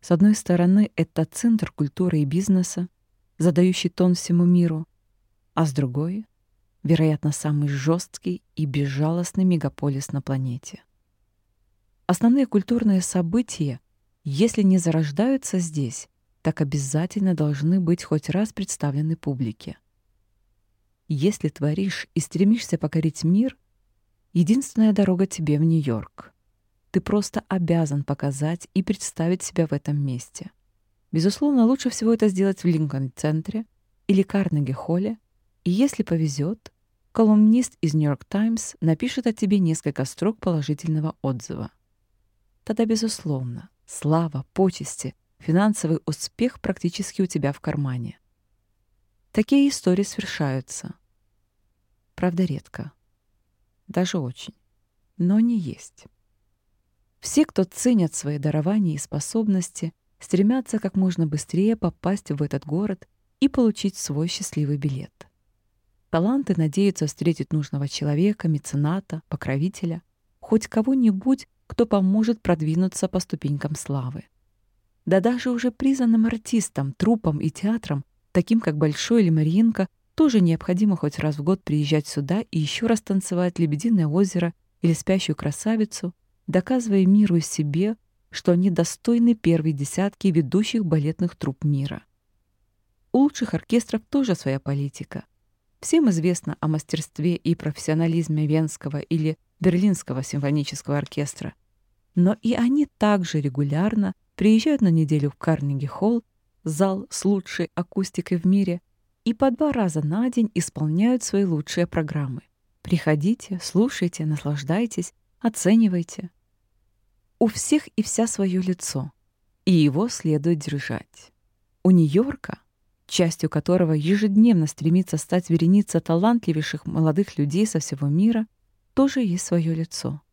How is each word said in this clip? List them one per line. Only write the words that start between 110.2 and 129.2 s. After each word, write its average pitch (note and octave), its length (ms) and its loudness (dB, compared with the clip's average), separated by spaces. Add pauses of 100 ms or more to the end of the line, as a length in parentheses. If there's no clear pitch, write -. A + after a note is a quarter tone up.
день A#3 240 0
исполняют F3 720 0
свои G3 200 0
лучшие E3+ 420 -2
программы. D3 560 -6 (400)
Приходите, E3+ 800 -2
слушайте, F3+ 640 -2
наслаждайтесь, D#3 880 -4 (300)
оценивайте. G3 880 0 (1080)
У A#3 100 2
всех - 400 0 (100)
и G#3+ 40 0
вся A3+ 260 -2
своё F#3 340 0
лицо, F3 500 -4 (540)
и F#3 80 6
его D#3 340 4
следует D#3 520 0
держать. - 720 -8 (500)
У F#3 80 8
Нью-Йорка, F3+ 680 2 (460)
частью E3 440 0
которого F3 420 2
ежедневно G3 760 4
стремится E3 500 0
стать F3 320 -2
вереница E3+ 500 4
талантливейших E3 840 0
молодых D#3+ 520 0
людей D3+ 300 0
со E3 120 -2
всего C#3+ 280 -4
мира, A3 400 2 (460)
тоже C#4 260 2
есть F#3 260 -2